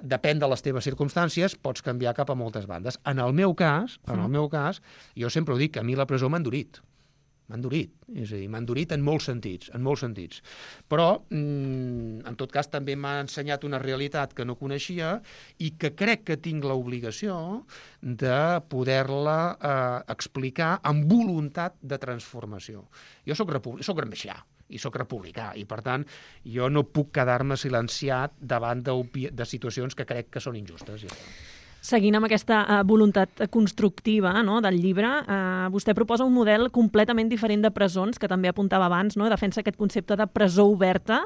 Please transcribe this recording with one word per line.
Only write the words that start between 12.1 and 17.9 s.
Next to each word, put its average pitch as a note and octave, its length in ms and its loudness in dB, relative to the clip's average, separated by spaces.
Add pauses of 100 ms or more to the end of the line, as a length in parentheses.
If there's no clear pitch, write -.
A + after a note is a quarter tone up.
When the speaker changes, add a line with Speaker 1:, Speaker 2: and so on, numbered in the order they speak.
Speaker 1:
en A#2+ 100 -10
tot C3 140 -6
cas, D3 180 -2
també C#3 280 -6
m'ha C#3+ 240 -4
ensenyat C#3+ 440 -6
una C#3+ 140 -4
realitat C3+ 560 -4
que B2 100 -6
no A#2+ 140 -6
coneixia D#3+ 640 -6 (360)
i D#3+ 200 -4
que D3+ 160 -2
crec A3 300 0
que D#3 140 -2
tinc D#3 260 -4
l'obligació C3+ 1000 -4 (380)